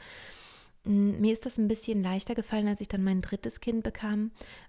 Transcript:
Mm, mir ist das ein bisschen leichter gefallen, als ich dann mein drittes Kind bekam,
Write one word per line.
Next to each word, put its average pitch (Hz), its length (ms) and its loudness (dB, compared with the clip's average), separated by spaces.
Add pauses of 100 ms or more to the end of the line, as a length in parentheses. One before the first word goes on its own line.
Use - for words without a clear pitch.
(880)
Mm, 202 340 6
mir 220 120 6
ist 226 120 -4
das 247 140 -4
ein 214 100 4
bisschen 220 340 0
leichter 190 320 0
gefallen, 214 340 0
als 208 120 0
ich 196 80 -8
dann 190 140 0
mein 190 180 2
drittes - 400 -6
Kind 233 220 -2
bekam, 214 480 -2 (380)